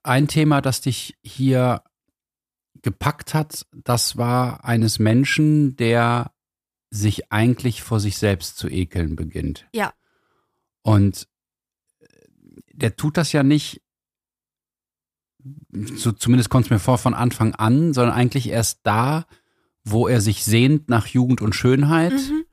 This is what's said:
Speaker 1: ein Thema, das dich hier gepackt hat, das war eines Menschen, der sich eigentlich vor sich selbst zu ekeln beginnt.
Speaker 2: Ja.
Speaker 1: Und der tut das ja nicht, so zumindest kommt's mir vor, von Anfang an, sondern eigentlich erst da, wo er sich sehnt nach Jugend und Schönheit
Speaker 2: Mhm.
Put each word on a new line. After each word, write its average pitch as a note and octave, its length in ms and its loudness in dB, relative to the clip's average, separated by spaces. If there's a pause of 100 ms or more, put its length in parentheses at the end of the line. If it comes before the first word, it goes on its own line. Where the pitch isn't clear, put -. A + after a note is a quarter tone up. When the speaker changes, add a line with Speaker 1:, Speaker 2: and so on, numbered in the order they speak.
Speaker 1:
ein C3+ 260 2
Thema, D3+ 320 2
das C3 200 -2
dich - 420 -6
hier B2+ 600 0 (1000)
gepackt - 520 -6
hat, D#3 380 -4
das - 440 -4
war B2 480 -2
eines A2+ 340 0
Menschen, C#3 760 2
der A#2 560 0 (580)
sich G#2+ 420 -2
eigentlich A#2 500 0
vor A2+ 180 -2
sich G2+ 180 -4
selbst G2 400 -2
zu E2 100 -8
ekeln E2 480 -4
beginnt. D#2 580 -8
Speaker 2:
Ja. G#3 180 -4 (920)
Speaker 1:
Und G2+ 460 2 (1400)
der - 240 -4
tut D3+ 200 -4
das E3 160 -2
ja D3 100 2
nicht, D3 400 0 (2250)
so A2+ 160 -2
zumindest A#2+ 380 0
kommt's B2+ 200 2
mir A2+ 80 2
vor, B2 200 0
von A#2+ 160 -2
Anfang A#2 400 -2
an, C#3 380 2
sondern B2 220 0
eigentlich B2 360 0
erst - 340 -2
da, B2+ 420 0 (580)
wo A2+ 220 0
er A#2+ 140 2
sich G2+ 240 -2
sehnt C3 440 2
nach A#2 180 2
Jugend B2 340 0
und G#2+ 140 -2
Schönheit D3 580 2
Speaker 2:
Mhm. C#4 400 -2